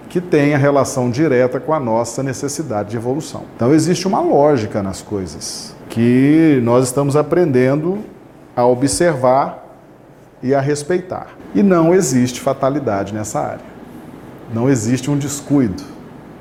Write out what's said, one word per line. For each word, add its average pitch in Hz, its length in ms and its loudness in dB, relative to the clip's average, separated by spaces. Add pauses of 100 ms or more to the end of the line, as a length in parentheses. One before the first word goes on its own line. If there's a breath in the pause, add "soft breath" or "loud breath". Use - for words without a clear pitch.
(100)
que 170 100 -2
tem 151 340 2
a 143 40 2
relação 131 520 2
direta 127 480 2
com 151 140 -4
a 156 80 0
nossa 120 420 -2
necessidade 131 680 -6
de 117 60 -6
evolução. 127 480 -6 (120)
Então 123 160 2
existe 160 340 2
uma 226 140 0
lógica 143 600 2
nas 95 180 -8
coisas - 760 -10 (140)
que 135 720 4
nós 120 220 4
estamos 139 320 0
aprendendo 156 840 2 (560)
a 123 120 2
observar 135 1000 0 (760)
e 131 120 0
a 139 60 2
respeitar. 147 680 -4 (260)
E 208 80 2
não 175 320 4
existe 135 480 0
fatalidade 127 720 -2
nessa 110 260 -6
área. 107 240 -8 (880)
Não 117 160 0
existe 123 420 0
um 143 60 0
descuido, 135 680 -2 (580)